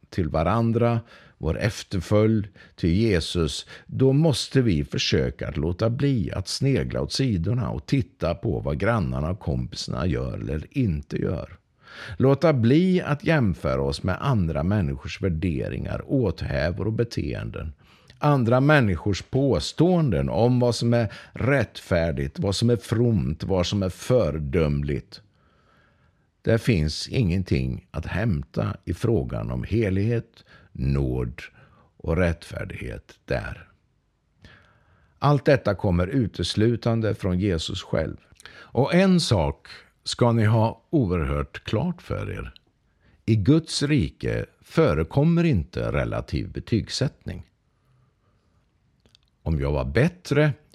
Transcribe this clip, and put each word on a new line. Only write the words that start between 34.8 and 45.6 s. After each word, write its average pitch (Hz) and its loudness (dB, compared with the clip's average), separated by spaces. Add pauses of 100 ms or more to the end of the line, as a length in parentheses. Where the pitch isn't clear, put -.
Allt 143 2
detta 120 4
kommer 90 2
uteslutande 113 0
från 90 0
Jesus 92 -2
själv. - -2 (360)
Och - -2
en 185 6
sak 85 0 (380)
ska - 2
ni 113 2
ha 110 2
oerhört 82 0
klart 170 -4
för - -6
er. - -12 (720)
I 113 4
Guds 143 2
rike 67 -2 (160)
förekommer 147 2
inte 73 0